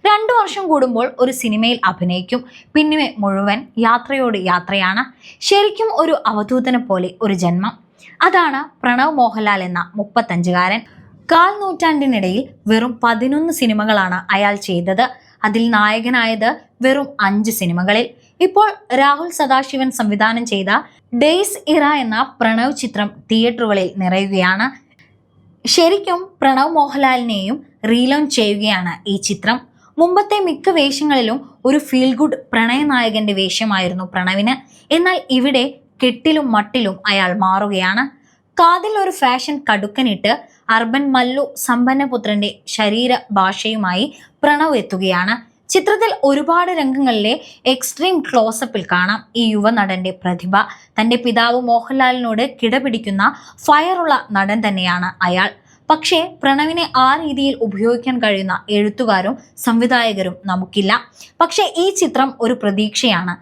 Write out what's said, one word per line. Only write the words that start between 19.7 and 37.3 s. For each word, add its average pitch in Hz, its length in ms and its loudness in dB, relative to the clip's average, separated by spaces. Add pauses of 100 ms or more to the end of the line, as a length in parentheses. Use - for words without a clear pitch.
സംവിധാനം 220 520 0
ചെയ്ത 196 200 -2 (520)
ഡേയ്സ് 349 360 2 (160)
ഇറ 302 100 4 (180)
എന്ന 220 140 -4 (240)
പ്രണവ് 226 420 0
ചിത്രം 208 260 -4 (220)
തിയേറ്ററുകളിൽ 226 580 0 (140)
നിറയുകയാണ്. 190 640 0 (1000)
ശരിക്കും 349 560 2 (200)
പ്രണവ് 269 360 2
മോഹൻലാലിനെയും 254 800 0 (340)
റീലോഞ്ച് 269 480 2
ചെയ്യുകയാണ് 202 560 0 (180)
ഈ 196 40 0 (120)
ചിത്രം. 214 300 -2 (420)
മുമ്പത്തെ 403 360 2 (100)
മിക്ക 311 220 -2 (100)
വേഷങ്ങളിലും 277 600 0 (300)
ഒരു 277 100 4 (100)
ഫീൽ 262 220 2 (100)
ഗുഡ് 294 180 0 (140)
പ്രണയനായകന്റെ 233 880 0
വേഷമായിരുന്നു 185 720 -2
പ്രണവിന്. 190 420 0 (420)
എന്നാൽ 359 220 2 (200)
ഇവിടെ 254 260 2 (380)
കെട്ടിലും 277 520 0
മട്ടിലും 208 420 -2 (140)
അയാൾ 190 200 2 (140)